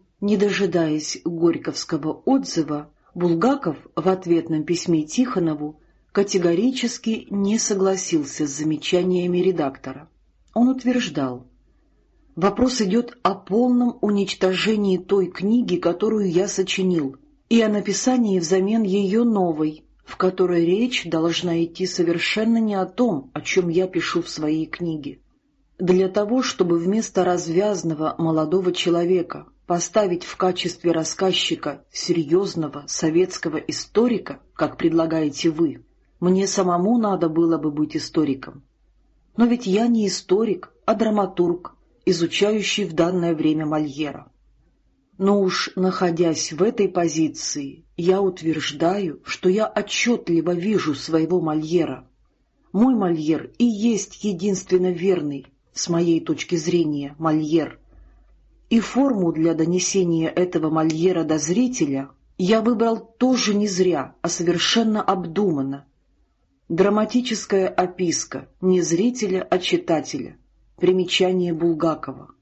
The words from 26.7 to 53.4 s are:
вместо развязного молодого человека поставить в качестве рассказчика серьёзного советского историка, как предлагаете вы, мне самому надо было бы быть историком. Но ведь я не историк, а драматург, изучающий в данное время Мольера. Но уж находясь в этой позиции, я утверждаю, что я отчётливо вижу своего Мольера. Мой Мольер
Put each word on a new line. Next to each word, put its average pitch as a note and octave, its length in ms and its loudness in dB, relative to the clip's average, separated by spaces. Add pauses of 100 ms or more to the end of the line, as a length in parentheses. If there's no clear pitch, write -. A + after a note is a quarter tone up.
вместо F#3+ 460 0
развязного E3 920 0
молодого E3 540 2
человека F3 760 0 (180)
поставить F3 560 0
в - 140 -14
качестве F3+ 560 0
рассказчика D#3+ 1000 -2
серьёзного E3 960 -2
советского E3 720 0
историка, - 840 -2 (100)
как - 240 -4
предлагаете D#3+ 720 0
вы, D#3 340 -2 (360)
мне F#3 260 4
самому F#3 520 2
надо F#3+ 300 0
было E3 280 2
бы D3+ 160 -2
быть D3+ 240 -2
историком. C#3 680 -4 (720)
Но A#3 100 4
ведь A#3+ 200 0
я G#3 200 2
не A3+ 200 2
историк, G3 680 0 (120)
а - 100 2
драматург, F#3+ 800 0 (300)
изучающий G3 800 0
в E3 80 -6
данное E3+ 420 2
время D#3 300 2
Мольера. D3+ 680 -4 (840)
Но G3+ 240 4
уж F#3 340 0
находясь F3 800 0
в D#3+ 100 -2
этой G3+ 260 2
позиции, D#3 960 -2 (100)
я F#3 240 2
утверждаю, E3 1040 -2
что - 240 -2
я G#3 180 2
отчётливо F3+ 880 0
вижу F3 400 0
своего D#3+ 460 0
Мольера. D#3 680 -2 (640)
Мой B3 220 4
Мольер D#3+ 640 0